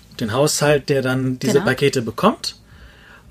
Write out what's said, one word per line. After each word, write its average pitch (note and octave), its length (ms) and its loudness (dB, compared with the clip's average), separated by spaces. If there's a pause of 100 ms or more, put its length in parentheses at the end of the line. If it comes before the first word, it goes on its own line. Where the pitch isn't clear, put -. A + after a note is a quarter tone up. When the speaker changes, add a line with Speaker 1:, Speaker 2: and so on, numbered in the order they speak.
(200)
Speaker 1:
den A2 120 -4
Haushalt, D3 560 0
der C3+ 140 0
dann C3 360 -2
diese - 160 0
Speaker 2:
Genau. - 120 2
Speaker 1:
Pakete C3+ 360 0
bekommt. F3+ 540 -2 (760)